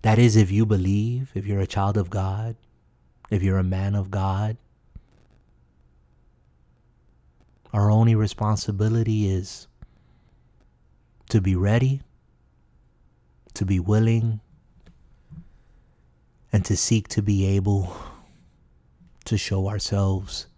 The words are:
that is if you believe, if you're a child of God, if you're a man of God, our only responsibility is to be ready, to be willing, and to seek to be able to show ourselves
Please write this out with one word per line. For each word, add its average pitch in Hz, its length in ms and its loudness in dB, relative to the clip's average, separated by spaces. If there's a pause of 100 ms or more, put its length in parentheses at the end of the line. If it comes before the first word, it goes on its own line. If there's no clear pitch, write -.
that 110 160 4
is 113 160 6
if 98 160 6
you 110 140 2
believe, 107 680 -2
if 98 140 -6
you're 101 120 -2
a 95 80 -2
child 101 300 -2
of 90 140 -2
God, 104 440 -4 (760)
if 98 100 0
you're 95 160 2
a 95 60 2
man 95 320 -2
of 95 160 -4
God, 98 460 -2 (3250)
our 104 160 2
only 113 240 4
responsibility 107 1120 -2
is 95 400 -6 (1600)
to 107 120 2
be 92 140 2
ready, 120 460 0 (1500)
to 101 100 -4
be 92 140 0
willing, 110 600 2 (2250)
and 98 100 4
to 101 140 -2
seek - 320 0
to 107 120 -2
be 101 240 0
able 95 520 0 (1300)
to 110 120 -2
show 95 300 -2
ourselves 98 800 -4 (100)